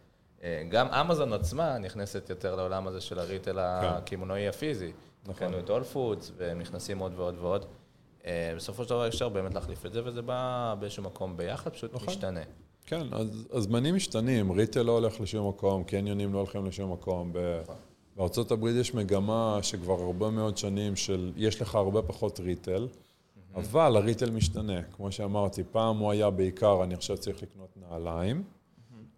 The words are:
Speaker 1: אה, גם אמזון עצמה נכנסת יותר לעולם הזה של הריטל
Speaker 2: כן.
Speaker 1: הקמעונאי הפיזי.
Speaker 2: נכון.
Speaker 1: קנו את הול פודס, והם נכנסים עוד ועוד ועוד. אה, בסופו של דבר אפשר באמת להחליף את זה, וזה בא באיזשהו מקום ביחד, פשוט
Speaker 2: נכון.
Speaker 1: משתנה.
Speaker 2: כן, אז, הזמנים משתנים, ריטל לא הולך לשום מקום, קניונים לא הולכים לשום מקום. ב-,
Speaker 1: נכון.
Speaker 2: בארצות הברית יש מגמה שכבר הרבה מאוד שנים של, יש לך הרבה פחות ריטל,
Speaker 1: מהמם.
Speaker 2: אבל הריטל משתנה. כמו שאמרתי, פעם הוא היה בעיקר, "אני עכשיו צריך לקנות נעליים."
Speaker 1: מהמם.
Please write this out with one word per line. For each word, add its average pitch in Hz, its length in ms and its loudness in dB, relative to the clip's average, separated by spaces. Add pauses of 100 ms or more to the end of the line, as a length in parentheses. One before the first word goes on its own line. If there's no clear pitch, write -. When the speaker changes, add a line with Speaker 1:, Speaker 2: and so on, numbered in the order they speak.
(440)
Speaker 1:
אה, 82 260 -4
גם 120 180 4
אמזון 147 460 2
עצמה 131 440 0
נכנסת 98 520 -6
יותר 92 260 -4
לעולם 95 320 -2
הזה 92 140 -6
של 90 180 -6
הריטל 92 340 -4
Speaker 2:
כן. 90 340 0
Speaker 1:
הקמעונאי 95 600 -2
הפיזי. 95 440 -4 (340)
Speaker 2:
נכון. 95 220 -6
Speaker 1:
קנו 92 120 -2
את 90 100 -4
הול 123 140 2
פודס, 120 540 -2
והם 87 220 -4
נכנסים 95 400 -8
עוד 92 160 -4
ועוד 87 240 -2
ועוד. 90 260 -2 (600)
אה, 85 300 -2
בסופו 95 280 -8
של 113 60 -6
דבר 120 180 2
אפשר 117 220 -2
באמת 95 240 -2
להחליף 90 320 -6
את 95 80 -8
זה, 117 120 -4
וזה 120 160 -6
בא 123 580 -2
באיזשהו 101 240 -6
מקום 92 340 -6
ביחד, 107 340 -4
פשוט 117 220 -10
Speaker 2:
נכון. 113 140 -6
Speaker 1:
משתנה. 95 340 -4 (440)
Speaker 2:
כן, 156 260 -4
אז, 110 400 -4
הזמנים 120 440 2
משתנים, 113 560 4
ריטל 110 300 4
לא 117 100 4
הולך 113 300 4
לשום 101 280 0
מקום, 98 340 2
קניונים 101 500 0
לא 98 40 0
הולכים 98 280 -2
לשום 95 260 -4
מקום. 87 420 -2
ב-, 87 300 0
Speaker 1:
נכון. 85 120 -12 (400)
Speaker 2:
בארצות 98 360 0
הברית 113 240 4
יש 123 180 2
מגמה 104 680 2
שכבר 92 320 0
הרבה 90 360 2
מאוד 107 280 0
שנים 101 380 0
של, 92 400 0
יש 107 260 0
לך 107 140 -2
הרבה 101 260 4
פחות 98 380 -4
ריטל, 90 320 -2
Speaker 1:
מהמם. 98 920 -6
Speaker 2:
אבל 127 320 6
הריטל 113 340 4
משתנה. 107 520 0
כמו 98 280 -6
שאמרתי, 101 600 0
פעם 113 260 4
הוא 104 140 4
היה 104 180 6
בעיקר, 92 540 6
"אני 90 100 0
עכשיו 92 240 -2
צריך - 260 -6
לקנות 95 340 -18
נעליים." 85 580 -2
Speaker 1:
מהמם. - 680 -10 (140)